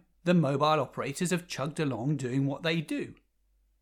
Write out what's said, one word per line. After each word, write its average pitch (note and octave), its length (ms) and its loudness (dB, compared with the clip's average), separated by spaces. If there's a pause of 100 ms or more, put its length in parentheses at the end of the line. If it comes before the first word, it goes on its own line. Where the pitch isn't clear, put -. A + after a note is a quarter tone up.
(260)
the F3 60 6
mobile C#3+ 320 4
operators D3+ 680 0
have F3 140 0
chugged D3 320 -6
along C#3 380 0
doing C3+ 300 0
what C#3 160 -4
they E3 180 0
do. D#3+ 320 -6 (680)